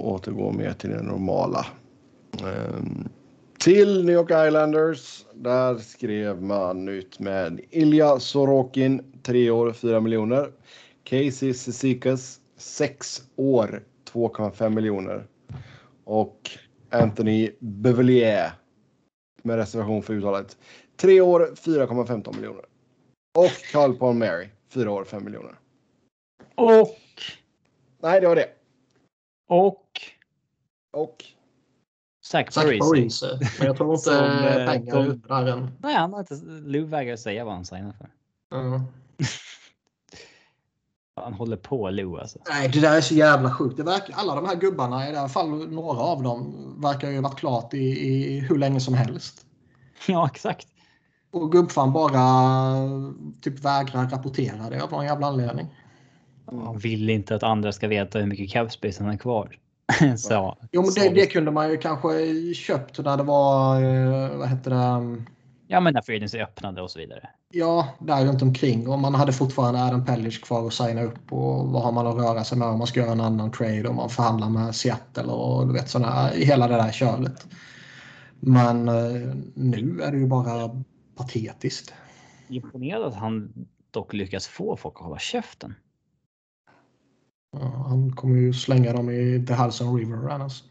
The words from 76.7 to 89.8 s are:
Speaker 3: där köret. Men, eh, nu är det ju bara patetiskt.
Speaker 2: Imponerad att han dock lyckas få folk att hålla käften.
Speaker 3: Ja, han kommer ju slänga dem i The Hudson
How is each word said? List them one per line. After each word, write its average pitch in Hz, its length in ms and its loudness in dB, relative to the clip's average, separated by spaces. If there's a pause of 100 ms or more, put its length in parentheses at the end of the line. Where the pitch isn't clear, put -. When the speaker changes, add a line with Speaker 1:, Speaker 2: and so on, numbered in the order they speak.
Speaker 3:
där 110 160 2
köret. 123 540 -2 (920)
Men, 120 480 4
eh, 120 460 -2 (200)
nu 131 480 -2
är 147 100 -4
det 139 60 0
ju 135 80 2
bara 120 440 -2 (460)
patetiskt. - 800 -8 (540)
Speaker 2:
Imponerad 131 540 -8
att 139 120 -6
han 110 380 -6 (380)
dock - 220 -10
lyckas 98 360 -6
få - 280 -8
folk - 200 -14
att - 80 -20
hålla 78 140 -12
käften. - 560 -10 (1800)
Speaker 3:
Ja, 143 60 -14 (300)
han 131 280 0
kommer 131 220 2
ju 123 140 4
slänga 123 400 2
dem 120 180 -2
i 123 380 0
The 123 60 2
Hudson 120 420 0